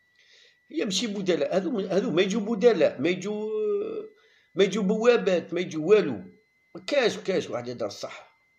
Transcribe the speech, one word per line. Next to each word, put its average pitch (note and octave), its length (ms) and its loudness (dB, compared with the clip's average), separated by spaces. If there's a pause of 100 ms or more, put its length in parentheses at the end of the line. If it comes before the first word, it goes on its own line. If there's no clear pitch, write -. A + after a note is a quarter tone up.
(720)
هي D4+ 140 -2
ماشي G#3+ 220 -2
بدلاء، F3+ 500 0
هذو، G3 240 0
هذو G3+ 300 0
ما D#3+ 120 2
يجوا G#3 340 0
بدلاء، F#3+ 440 4
ما C#3+ 80 0
يجوا، G#3 420 -4 (1040)
ما F3+ 100 4
يجوا G#3 180 0
بوابات، G#3 720 2
ما F3 60 0
يجوا D#3 280 -4
والو. E3 340 4 (520)
ما - 120 -16
كاش، B3 300 2
ما - 60 -12
كاش E3 280 -2
واحد A#2+ 180 -6
يدار A#2 200 -6
الصح. - 420 -12 (280)